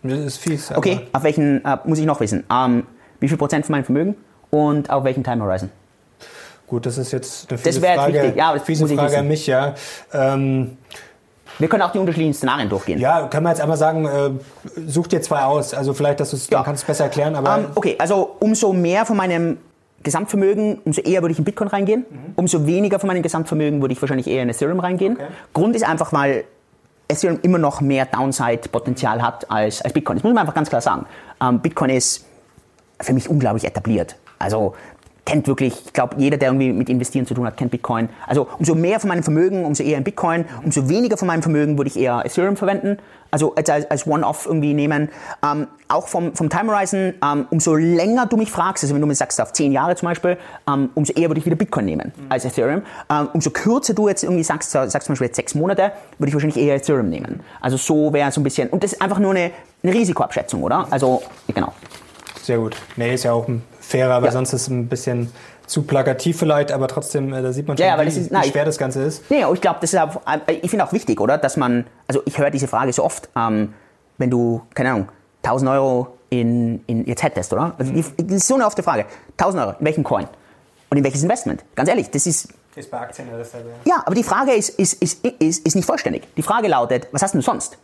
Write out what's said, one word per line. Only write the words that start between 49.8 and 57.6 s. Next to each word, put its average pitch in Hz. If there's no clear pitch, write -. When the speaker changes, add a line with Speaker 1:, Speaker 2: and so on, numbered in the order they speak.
Speaker 2:
zum 175
Beispiel, 175
ähm, 139
umso 151
eher 165
würde 156
ich -
wieder 170
Bitcoin 160
nehmen 80
Speaker 1:
Mhm. 135
Speaker 2:
als 131
Ethereum. 131
Ähm, 147
umso 151
kürzer 233
du 208
jetzt 190
irgendwie 170
sagst, -
sa-, 135
sagst -
zum 151
Beispiel 131
jetzt 117
sechs -
Monate, 190
würde 143
ich 143
wahrscheinlich 151
eher 139
Ethereum 135
nehmen. -